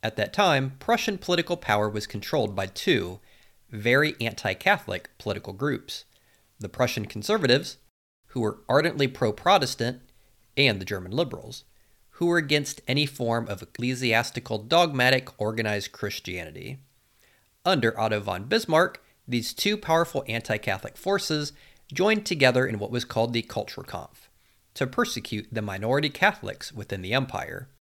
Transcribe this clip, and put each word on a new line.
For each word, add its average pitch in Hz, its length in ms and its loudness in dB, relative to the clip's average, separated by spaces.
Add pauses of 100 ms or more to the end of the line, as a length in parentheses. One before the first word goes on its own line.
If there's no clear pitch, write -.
At 113 140 -4
that - 160 -2
time, 139 440 2
Prussian 226 400 0
political 175 400 0
power 104 320 2
was 104 160 -6
controlled 104 500 -2
by 95 120 -2
two 95 540 0 (500)
very 127 500 2
anti-Catholic 110 960 0
political 98 360 -6
groups, 123 520 -6 (540)
the 104 100 -8
Prussian 117 380 -2
conservatives, 147 720 2 (520)
who 127 120 -2
were 104 260 -2
ardently 143 400 4
pro-Protestant, 127 920 2 (560)
and 120 240 4
the 92 40 -8
German 92 280 -6
liberals, 123 500 -4 (480)
who - 140 -2
were 175 120 4
against 147 480 0
any 143 200 2
form 117 420 -2
of 98 140 -6
ecclesiastical 120 960 0
dogmatic 131 800 4
organized 107 560 -2
Christianity. 92 840 -8 (840)
Under 113 340 2
Otto 107 220 2
von 98 240 -4
Bismarck, 175 580 2 (240)
these 120 280 -2
two 208 240 0
powerful 165 500 0
anti-Catholic 107 680 -4
forces 165 560 -2 (400)
joined 208 320 2
together 127 420 4
in 110 100 -2
what 101 140 -6
was 120 140 -2
called 117 260 0
the 117 100 0
Kulturkampf, - 840 -10 (460)
to 139 120 -2
persecute 127 640 -4
the 110 120 -4
minority 110 480 0
Catholics - 640 -2
within 98 280 -8
the 92 120 -4
empire - 560 -4 (180)